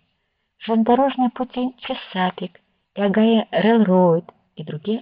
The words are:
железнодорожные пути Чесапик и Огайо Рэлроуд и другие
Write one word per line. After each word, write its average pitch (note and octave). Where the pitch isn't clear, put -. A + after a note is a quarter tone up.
железнодорожные B3
пути B3+
Чесапик -
и G3
Огайо A3
Рэлроуд F#3
и D#3+
другие D#3+